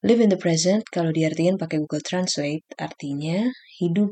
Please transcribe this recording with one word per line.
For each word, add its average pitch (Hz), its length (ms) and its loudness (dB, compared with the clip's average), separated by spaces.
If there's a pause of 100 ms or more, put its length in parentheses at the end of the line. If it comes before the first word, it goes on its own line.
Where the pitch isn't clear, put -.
Live 226 160 4
in 220 80 6
the 196 80 6
present, 180 560 2
kalau 165 240 0
diartikan 160 400 2
pakai 160 240 -4
Google 151 240 -4
Translate, 156 720 -4
artinya 156 720 -4 (320)
hidup 185 320 2